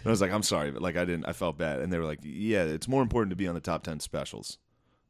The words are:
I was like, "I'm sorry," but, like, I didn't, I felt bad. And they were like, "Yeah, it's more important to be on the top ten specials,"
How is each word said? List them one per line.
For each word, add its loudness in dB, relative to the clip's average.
I 4
was 6
like, 6
"I'm 2
sorry," 2
but, -6
like, 0
I 4
didn't, -2
I -4
felt -2
bad. -2
And 0
they 2
were 0
like, -4
"Yeah, 0
it's -2
more 4
important 2
to -2
be 0
on -2
the -4
top -2
ten -6
specials," -8